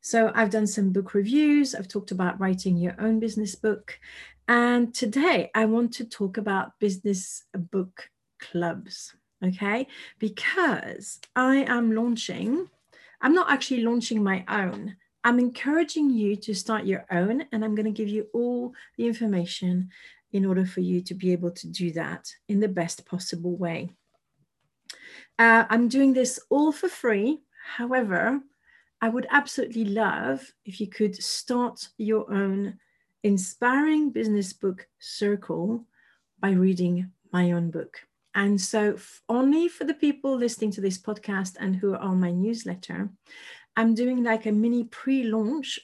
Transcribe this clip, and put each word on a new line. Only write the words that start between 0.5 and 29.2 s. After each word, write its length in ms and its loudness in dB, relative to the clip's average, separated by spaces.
done 160 0
some 260 0
book 220 -2
reviews. 600 4
I've 140 -10
talked 220 -8
about 280 -2
writing 380 0
your 240 -2
own 180 2
business 360 -2
book. 440 -4
And 480 4
today 600 2
I 100 4
want 300 2
to 100 -8
talk 320 -6
about 440 -4
business 640 -2
book 560 -6
clubs, 760 -6
okay? 440 -2
Because 1000 -2
I 320 4
am 260 2
launching, 760 -2
I'm 100 4
not 180 4
actually 320 0
launching 400 0
my 240 0
own. 480 -4
I'm 140 6
encouraging 720 0
you 260 2
to 180 -6
start 300 -4
your 260 -2
own, 400 0
and 140 -2
I'm 100 -2
gonna 160 0
give 200 -4
you 240 -4
all 400 -2
the 80 0
information 840 -2
in 120 2
order 220 2
for 140 -4
you 200 0
to 140 -10
be 180 0
able 200 0
to 140 -14
do 260 -4
that 380 -8
in 140 2
the 80 2
best 380 -4
possible 500 -6
way. 320 -6
Uh, 320 8
I'm 180 4
doing 240 4
this 260 0
all 220 4
for 180 -2
free. 500 0
However, 680 0
I 80 2
would 220 -2